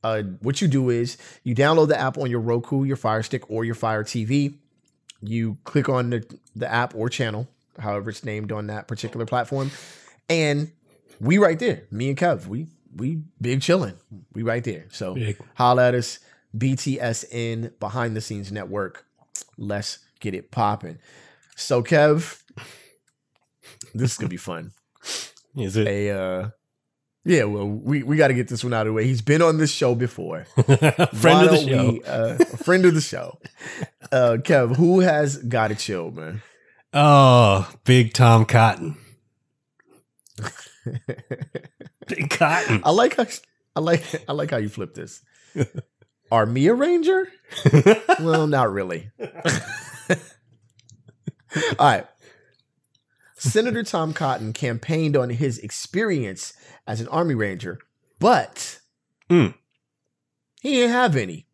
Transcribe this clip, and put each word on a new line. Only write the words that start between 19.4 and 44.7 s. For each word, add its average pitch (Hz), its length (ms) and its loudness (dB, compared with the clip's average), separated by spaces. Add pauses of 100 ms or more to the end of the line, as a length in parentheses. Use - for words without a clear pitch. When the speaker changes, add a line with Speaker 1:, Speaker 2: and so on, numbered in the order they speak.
Speaker 1:
Let's 101 400 -6 (220)
get 101 120 -8
it - 180 -12
poppin'. 104 480 -4 (560)
So - 280 -2
Kev, 151 580 2 (1500)
this 104 180 -2
is - 40 -10
gonna 95 140 -6
be 87 80 -12
fun. 87 340 -12 (840)
Speaker 2:
Is 104 220 -4
it? 107 100 2
Speaker 1:
A, 101 260 -2
uh, 95 360 -6 (800)
yeah, 165 180 4
well, 104 240 -4
we, 123 340 -2
we 139 140 -2
gotta 143 160 4
get 120 160 -2
this 120 160 -8
one 123 80 -4
out 110 140 -2
of 110 60 -2
the - 20 -2
way. 110 100 0
He's 127 160 0
been 143 220 2
on 160 160 4
this 156 120 2
show 123 240 0
before. 90 500 -6
Speaker 2:
<laughs> - 100 -20
Friend 127 160 4 (260)
Speaker 1:
Why 165 480 6
Speaker 2:
of 160 60 8
the 151 160 4
Speaker 1:
don't - 20 -2
Speaker 2:
show. 127 240 2
Speaker 1:
we, 117 120 -4
uh, 113 340 -4 (180)
friend 180 300 4
of 170 80 6
the 156 80 0
show. - 360 -10 (720)
Uh, 123 300 4
Kev, 127 360 4
who 175 240 6
has 151 360 2
gotta 113 380 -2
chill, 87 360 -6
man? 80 300 -12 (540)
Speaker 2:
Oh, 127 760 8 (140)
Big 127 300 4
Tom 117 320 8
Cotton. 107 500 2 (1400)
Speaker 1:
<laughs> 107 80 -12 (1600)
Speaker 2:
Big - 240 -6
Cotton. 151 540 0
Speaker 1:
I 147 60 2
like 220 260 2
how, 226 100 0 (500)
I 151 40 -4
like, 165 220 0 (260)
I 143 40 -6
like 147 180 -4
how 139 60 -4
you 107 140 -4